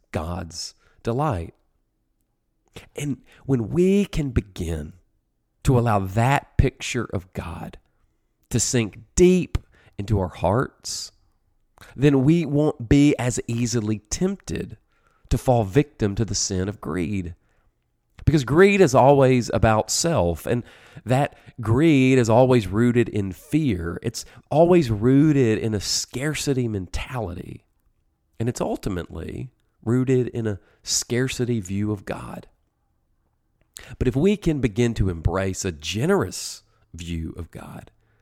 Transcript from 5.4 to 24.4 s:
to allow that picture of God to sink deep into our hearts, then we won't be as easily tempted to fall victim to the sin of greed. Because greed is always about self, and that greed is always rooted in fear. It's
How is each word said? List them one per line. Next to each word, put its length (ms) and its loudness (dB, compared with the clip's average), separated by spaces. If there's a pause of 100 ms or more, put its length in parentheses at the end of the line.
to 120 4
allow 220 2
that 580 0
picture 500 0
of 260 -8
God 460 -12 (720)
to 100 0
sink 400 -2 (160)
deep 420 4 (400)
into 220 -2
our 80 -2
hearts, 800 -4 (880)
then 260 4
we 240 4
won't 420 -2
be 300 6
as 300 -2
easily 500 -2
tempted 800 -8 (520)
to 100 0
fall 260 2
victim 500 -2
to 100 -4
the 120 -6
sin 320 -4
of 120 -10
greed. 540 -6 (920)
Because 200 4
greed 360 6
is 140 4
always 580 4
about 380 0
self, 560 -2
and 160 -2 (420)
that 320 -2 (240)
greed 560 4
is 120 4
always 400 4
rooted 400 2
in 240 -4
fear. 680 -2
It's 220 -8 (260)